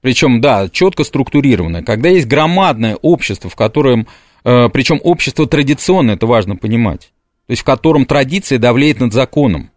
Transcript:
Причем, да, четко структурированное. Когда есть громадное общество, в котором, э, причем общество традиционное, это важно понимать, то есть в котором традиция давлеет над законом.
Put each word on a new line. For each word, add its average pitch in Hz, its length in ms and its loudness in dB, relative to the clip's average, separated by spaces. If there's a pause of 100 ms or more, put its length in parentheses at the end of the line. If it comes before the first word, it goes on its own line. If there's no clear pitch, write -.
Причем, 131 380 2
да, 110 280 2
четко 180 360 0
структурированное. 117 760 -2
Когда 113 260 -2
есть 175 200 2
громадное 147 760 0
общество, 131 480 -2
в - 60 -20
котором, 117 500 0 (380)
э, 120 240 4
причем 135 340 -2
общество 160 460 0
традиционное, 147 640 0
это 104 120 -2
важно 107 280 0
понимать, 110 580 -4 (360)
то - 40 -20
есть 123 100 -4
в - 20 -16
котором 143 420 2
традиция 143 520 -2
давлеет 120 420 2
над 123 120 0
законом. 123 640 -2